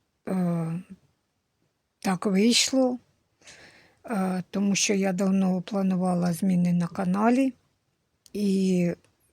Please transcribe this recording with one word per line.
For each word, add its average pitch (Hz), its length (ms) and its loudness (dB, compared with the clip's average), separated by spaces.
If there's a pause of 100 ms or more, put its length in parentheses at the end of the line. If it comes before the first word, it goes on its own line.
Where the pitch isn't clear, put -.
(280)
е, 170 520 -2 (1200)
так 190 260 -4
вийшло, 240 720 2 (1120)
е, 185 400 -2
тому 196 240 0
що - 200 0
я 190 180 0
давно 190 500 0
планувала 180 720 0
зміни 175 400 2
на 175 140 2
каналі, 220 640 2 (800)
і, 190 580 0 (420)